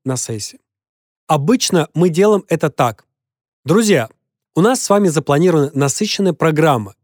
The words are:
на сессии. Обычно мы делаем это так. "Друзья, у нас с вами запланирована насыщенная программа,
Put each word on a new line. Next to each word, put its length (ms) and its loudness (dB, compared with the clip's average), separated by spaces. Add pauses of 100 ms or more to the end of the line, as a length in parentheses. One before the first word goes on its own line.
на 120 -6
сессии. 440 -12 (680)
Обычно 680 0
мы 160 2
делаем 380 2
это 220 -2
так. 360 -4 (580)
"Друзья, 440 2 (460)
у 60 0
нас 200 2
с 80 -6
вами 200 2
запланирована 680 0
насыщенная 580 -2
программа, 720 0